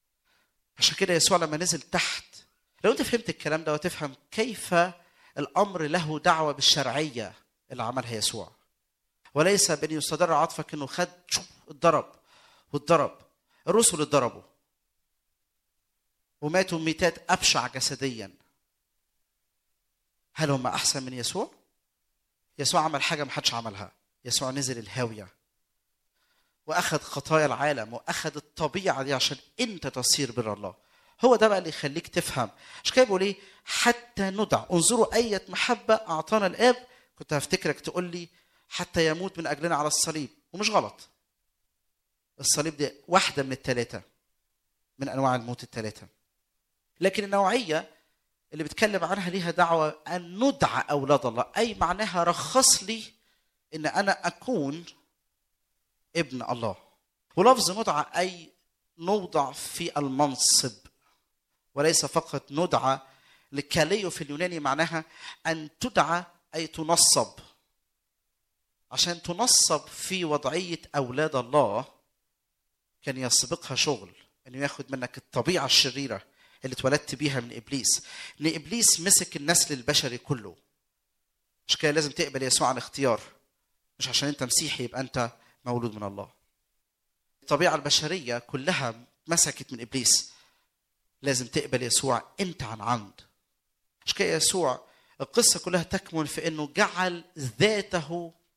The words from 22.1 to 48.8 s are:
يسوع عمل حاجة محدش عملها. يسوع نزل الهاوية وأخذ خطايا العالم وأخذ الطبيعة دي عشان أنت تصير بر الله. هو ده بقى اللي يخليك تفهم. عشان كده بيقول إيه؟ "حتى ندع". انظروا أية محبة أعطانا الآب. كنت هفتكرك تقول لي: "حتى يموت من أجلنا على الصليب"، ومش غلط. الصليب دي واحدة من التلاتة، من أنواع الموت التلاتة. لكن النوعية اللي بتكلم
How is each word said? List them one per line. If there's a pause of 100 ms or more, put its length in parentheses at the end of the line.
يسوع
عمل
حاجة
محدش
عملها. (340)
يسوع
نزل
الهاوية (1400)
وأخذ
خطايا
العالم
وأخذ
الطبيعة
دي
عشان (220)
أنت
تصير
بر
الله. (500)
هو
ده
بقى
اللي
يخليك
تفهم. (340)
عشان
كده
بيقول
إيه؟ (280)
"حتى
ندع".
انظروا
أية
محبة
أعطانا
الآب. (280)
كنت
هفتكرك
تقول
لي: (400)
"حتى
يموت
من
أجلنا
على
الصليب"، (240)
ومش
غلط. (1300)
الصليب
دي (160)
واحدة
من
التلاتة، (1000)
من
أنواع
الموت
التلاتة. (920)
لكن
النوعية (600)
اللي
بتكلم